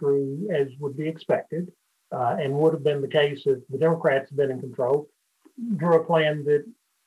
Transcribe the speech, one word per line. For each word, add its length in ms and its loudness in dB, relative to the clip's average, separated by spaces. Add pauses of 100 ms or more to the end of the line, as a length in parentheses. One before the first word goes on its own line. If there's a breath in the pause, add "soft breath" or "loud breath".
drew, 480 0 (120)
as 80 0 (120)
would 220 -6
be 120 -4
expected, 500 -4 (520)
uh, 240 0
and 180 -2
would 180 4
have 140 -2
been 160 -2
the 140 -2
case 260 0
if 140 2 (120)
the 140 -4
Democrats 440 0
had 100 -14
been 140 0
in 120 -10
control, 420 -2 (720)
drew 200 4
a 40 -4
plan 440 0
that 160 2 (420)